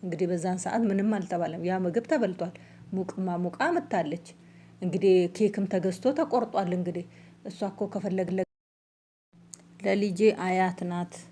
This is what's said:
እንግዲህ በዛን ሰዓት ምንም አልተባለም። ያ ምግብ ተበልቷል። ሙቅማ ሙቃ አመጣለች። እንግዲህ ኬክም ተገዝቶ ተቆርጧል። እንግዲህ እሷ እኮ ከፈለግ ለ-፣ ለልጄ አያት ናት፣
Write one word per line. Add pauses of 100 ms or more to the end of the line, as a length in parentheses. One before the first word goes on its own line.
እንግዲህ
በዛን
ሰዓት
ምንም
አልተባለም።
ያ
ምግብ
ተበልቷል። (380)
ሙቅማ (100)
ሙቃ
አመጣለች። (560)
እንግዲህ (180)
ኬክም
ተገዝቶ
ተቆርጧል።
እንግዲህ (420)
እሷ
እኮ
ከፈለግ
ለ-፣ (1300)
ለልጄ (180)
አያት
ናት፣ (180)